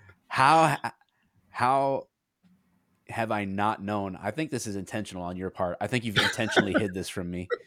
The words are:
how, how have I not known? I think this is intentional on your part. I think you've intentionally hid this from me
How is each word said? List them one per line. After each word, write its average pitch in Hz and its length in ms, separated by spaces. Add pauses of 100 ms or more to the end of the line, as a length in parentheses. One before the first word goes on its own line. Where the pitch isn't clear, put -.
(300)
how, 151 480 (720)
how 135 580 (1000)
have 113 220
I 104 120
not 98 400
known? 98 380
I 104 100
think 156 200
this 123 160
is 98 100
intentional 92 460
on 90 120
your 92 140
part. 90 320
I 104 60
think 120 180
you've 104 120
intentionally 104 560
hid 95 200
this 92 160
from 87 200
me 90 200 (180)